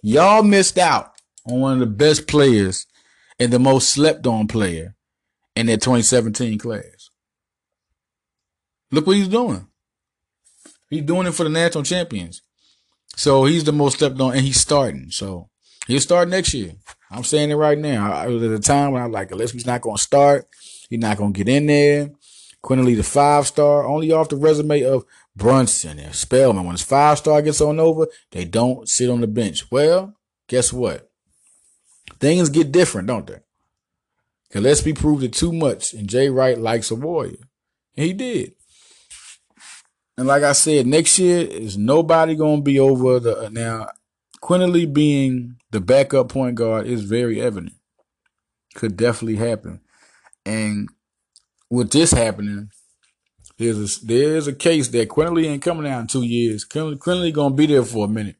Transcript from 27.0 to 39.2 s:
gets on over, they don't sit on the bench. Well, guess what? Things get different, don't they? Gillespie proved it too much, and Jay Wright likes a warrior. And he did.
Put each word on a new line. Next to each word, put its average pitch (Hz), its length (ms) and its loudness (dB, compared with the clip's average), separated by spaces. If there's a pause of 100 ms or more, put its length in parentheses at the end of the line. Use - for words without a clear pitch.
gets 147 180 -2
on 151 180 0
over, 160 280 2 (240)
they 90 120 -8
don't 117 460 -2
sit 120 200 -2
on 120 120 -2
the 113 60 -2
bench. 107 440 -6
Well, 175 440 0 (320)
guess 123 260 -2
what? 113 380 -8 (1080)
Things 160 300 2
get 147 220 0
different, 139 360 0
don't 113 200 -6
they? - 140 -20 (1120)
Gillespie 143 420 0
proved 147 300 0
it 117 100 -6
too 170 200 -2
much, 151 400 -4
and 104 160 -10
Jay 131 200 0
Wright 131 280 2
likes 113 320 -4
a 113 60 -4
warrior. 147 420 -8 (580)
And 151 120 -2
he 185 60 -4
did. 233 400 -6 (1600)